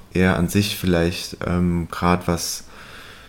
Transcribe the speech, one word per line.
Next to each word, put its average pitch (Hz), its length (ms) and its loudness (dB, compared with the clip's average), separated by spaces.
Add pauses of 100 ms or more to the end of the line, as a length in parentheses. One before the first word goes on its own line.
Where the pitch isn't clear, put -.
(120)
eher 92 240 4
an 85 120 2
sich 101 280 0
vielleicht, 87 680 0
ähm, 87 460 0
grad 87 380 0
was, - 340 -4 (680)